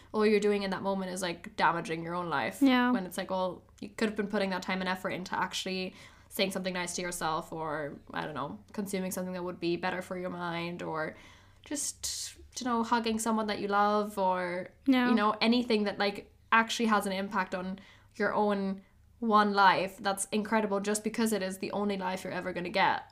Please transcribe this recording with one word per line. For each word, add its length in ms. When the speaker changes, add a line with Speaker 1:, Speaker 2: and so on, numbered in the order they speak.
Speaker 1:
all 160
you're 120
doing 220
in 80
that 140
moment 280
is, 120
like, 320
damaging 480
your 100
own 160
life. 320
Speaker 2:
Yeah. 300
Speaker 1:
When 160
it's 100
like, 140
well, 320
you 80
could 200
have 60
been 120
putting 240
that 100
time 200
and 60
effort 220
into 260
actually 600
saying 220
something 240
nice 220
to 40
yourself, 500
or, 420
I 120
don't 100
know, 240
consuming 360
something 240
that 100
would 160
be 160
better 280
for 160
your 100
mind, 540
or 320
just, 680
you 60
know, 160
hugging 380
someone 280
that 120
you 80
love, 500
or, 520
Speaker 2:
Yeah. 240
Speaker 1:
you 60
know, 260
anything 420
that, 160
like, 320
actually 340
has 200
an 60
impact 420
on 260
your 180
own 480
one 340
life 460
that's 320
incredible 480
just 240
because 300
it 80
is 160
the 140
only 260
life 260
you're 100
ever 200
gonna 160
get 420